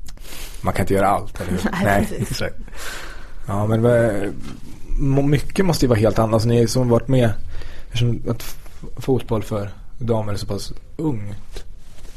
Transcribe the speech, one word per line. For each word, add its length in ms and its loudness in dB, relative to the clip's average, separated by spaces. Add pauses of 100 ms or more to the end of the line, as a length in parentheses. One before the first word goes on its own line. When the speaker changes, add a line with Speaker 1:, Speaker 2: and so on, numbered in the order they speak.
(600)
Speaker 1:
man 140 -2
kan 80 0
inte 120 2
göra 140 4
allt, 320 -2
eller 100 -4
hur? 140 -2
Speaker 2:
<laughs> 80 -2
Nej, 120 -2
Speaker 1:
Nej, 260 4
Speaker 2:
precis. 200 -4
Speaker 1:
exakt. 260 -4 (880)
Ja, 200 0
men 160 2
vad, 500 4 (680)
må-, 240 4
mycket 420 2
måste 200 2
ju 40 6
vara 100 4
helt 200 4
annat. 160 2
Alltså, 140 4
ni 180 4
som 220 2
varit 200 4
med, 220 6 (560)
eftersom 420 2
att 140 -2
f-, 140 -2 (400)
fotboll 460 0
för 280 -4 (280)
damer 340 0
är 40 -2
så 100 -4
pass 260 -4 (240)
ungt 680 -4 (520)